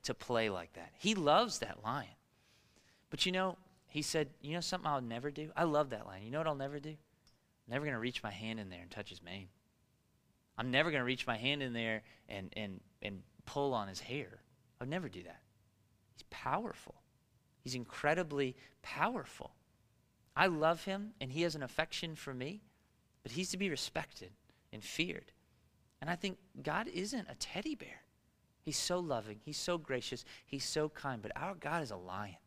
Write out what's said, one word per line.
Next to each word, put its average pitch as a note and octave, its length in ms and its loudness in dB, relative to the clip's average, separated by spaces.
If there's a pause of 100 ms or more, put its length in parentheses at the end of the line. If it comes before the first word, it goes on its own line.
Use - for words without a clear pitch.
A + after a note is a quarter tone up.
to B2 100 -2
play A2+ 360 2
like F2+ 240 -4
that. E2+ 240 -12
He G#3+ 180 4
loves F3+ 440 6
that G#2+ 260 -4
lion. A#2+ 240 -2 (1000)
But - 160 0
you F#3 60 4
know, F#3 260 4 (300)
he D3+ 140 -2
said, D#3 260 2 (140)
"You D3 120 -4
know F3 80 0
something F3 260 0
I'll C#3 140 4
never A#2+ 300 -2
do? D3+ 240 -6
I D#3+ 80 6
love D3 280 6
that A2 140 -4
lion. G2 180 -10
You A2+ 80 -8
know D3 80 0
what D#3+ 80 2
I'll D3+ 80 2
never C#3 240 -4
do? D3 100 -8
I'm - 800 -20
never C#3 160 0
gonna C3 140 0
reach A#2+ 240 0
my G#2+ 80 -2
hand A2 280 -4
in G2 100 -6
there F2 120 -12
and F2 100 -16
touch G#2 180 -8
his F2+ 140 -14
mane. F2+ 240 -10 (1080)
I'm B2 140 0
never D#3 200 6
gonna C3 140 4
reach B2+ 200 0
my A#2 120 2
hand C#3 260 2
in B2 100 -2
there A2+ 300 0 (240)
and, F#2+ 300 -6
and, G2 240 -6 (200)
and G2 200 -6 (240)
pull C#3+ 280 0
on G#2 140 0
his F#2+ 140 -8
hair. A#2+ 380 -8 (420)
I'd B2+ 80 -4
never E3 180 -2
do F#2 160 -10
that." E2+ 180 -16 (720)
He's - 160 -20
powerful. - 680 -2 (680)
He's B2+ 120 -4
incredibly D3 800 2 (260)
powerful. - 680 -2 (840)
I F3+ 120 10
love D#3+ 360 6
him, G3+ 380 -4
and B2+ 100 -4
he D#3+ 120 2
has E3 120 2
an C#3+ 80 -4
affection D#3+ 520 -2
for C#3 180 -6
me, D3 280 -4 (640)
but A2+ 80 -8
he's F3+ 200 0
to F#3 60 -2
be G3 120 2
respected - 600 -4 (420)
and G#2+ 100 -8
feared. - 480 -2 (680)
And C#3+ 80 -2
I F3 60 2
think F#3 220 -2 (240)
God D3+ 280 0
isn't G#3+ 400 -4
a - 60 -10
teddy - 400 -4
bear. - 280 -14 (580)
He's D3 160 -2
so F3+ 220 2
loving. A2 440 -2
He's D3 140 -6
so F3 200 0
gracious. C3 480 -2 (200)
He's C#3 200 -4
so D#3 240 2
kind. C3 320 -4
But G#2 140 -6
our F#3 200 -2
God D#3 280 0
is A#2+ 80 -6
a G2+ 40 -6
lion. F#2 400 -6 (120)